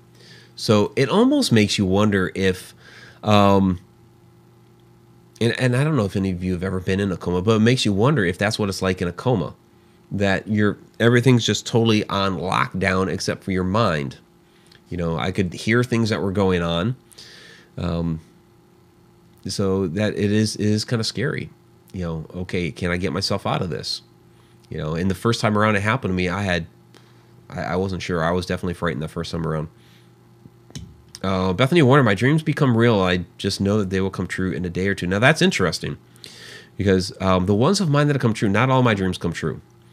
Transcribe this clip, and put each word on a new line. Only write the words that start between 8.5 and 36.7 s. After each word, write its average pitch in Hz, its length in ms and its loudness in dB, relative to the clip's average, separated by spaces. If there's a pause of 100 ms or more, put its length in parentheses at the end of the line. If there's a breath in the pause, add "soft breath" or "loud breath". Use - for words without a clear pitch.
what 107 100 -2
it's 95 140 -6
like 95 200 0
in 87 60 -2
a 87 60 -6
coma, 110 400 -2 (580 soft breath)
that 98 360 -2
you're, 104 300 0 (220)
everything's 120 460 4
just - 220 -2
totally 113 420 2
on 98 280 -2
lockdown 95 720 -2
except - 360 -6
for - 80 -6
your 92 120 -2
mind. 92 540 -2 (720 soft breath)
You 87 80 -10
know, 82 200 -4
I 78 140 -4
could 92 220 -4
hear 117 300 0
things 113 260 0
that 98 120 -2
were 98 100 -2
going 92 320 0
on. 85 320 -2 (840 loud breath)
Um, 85 420 -4 (1300 soft breath)
so 98 400 0
that 98 300 -2
it 101 140 0
is, 107 260 0
it 101 80 -2
is 107 180 0
kinda 113 200 -4
scary. - 460 -6 (440)
You 92 100 -8
know, 80 220 -6 (100)
okay, 90 360 -6
can 87 200 -4
I 90 60 -2
get 90 160 -4
myself 98 340 -4
out 143 140 -2
of 92 80 -6
this? - 320 -8 (680 soft breath)
You 82 80 -10
know, 78 180 -4
and 90 140 -2
the 95 60 0
first 117 260 -2
time 107 160 2
around 107 200 2
it 98 40 -2
happened 107 300 0
to 92 40 -2
me, 92 140 0
I 95 140 -2
had, 87 240 0 (800 soft breath)
I, 90 120 -10
I - 160 -4
wasn't 95 240 -2
sure. 87 220 -2
I 82 80 0
was 90 140 -2
definitely 90 280 -4
frightened 80 280 -4
the 80 60 -6
first 85 240 -8
time 82 160 -4
around. 78 220 -4 (1500 soft breath)
Uh, 92 300 -2
Bethany 135 280 2
Warner, 135 220 6
"My 104 120 4
dreams 139 280 2
become 135 340 0
real. 117 240 4
I 90 240 0 (120)
just - 220 -4
know 101 200 2
that 98 100 -2
they 95 100 -2
will 95 100 0
come 92 180 -6
true 92 240 -4
in 73 140 -4
a 87 40 -4
day 90 180 -2
or 98 80 0
two." 90 120 -6
Now, 95 120 0
that's 139 220 4
interesting 87 560 0 (800 loud breath)